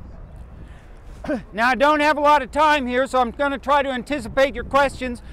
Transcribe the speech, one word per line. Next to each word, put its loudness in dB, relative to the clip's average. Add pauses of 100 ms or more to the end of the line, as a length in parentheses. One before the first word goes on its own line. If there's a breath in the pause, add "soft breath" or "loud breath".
(1200 loud breath)
<clears throat> -4 (120)
Now, 2
I 2
don't 4
have 2
a -2
lot 6
of -8
time 2
here, 0
so 0
I'm 0
gonna -2
try 2
to -4
anticipate -2
your -8
questions. 0 (120)